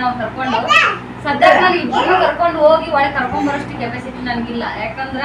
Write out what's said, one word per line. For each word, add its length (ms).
ನಾವ್ 200
ಕರ್ಕೊಂಡು. 380
ಸದ್ಯಕ್ಕೆ 380
ನಾನು 200
ಇಬ್ರು 400
ಕರ್ಕೊಂಡು 420
ಹೋಗಿ 300
ಒಳಗೆ 220
ಕರ್ಕೊಂಡ್ 320
ಬರೋಷ್ಟು 300
ಕೆಪಾಸಿಟಿ 480
ನನ್ಗಿಲ್ಲ. 360
ಯಾಕಂದ್ರೆ 440